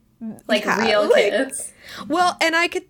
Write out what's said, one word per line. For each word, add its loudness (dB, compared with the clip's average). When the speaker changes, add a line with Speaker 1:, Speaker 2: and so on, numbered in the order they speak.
Speaker 1:
Like, 0
Speaker 2:
Yeah, 0
Speaker 1:
real 2
Speaker 2:
like, 4
Speaker 1:
kids. -4
Speaker 2:
well, 2
and 0
I 2
could -8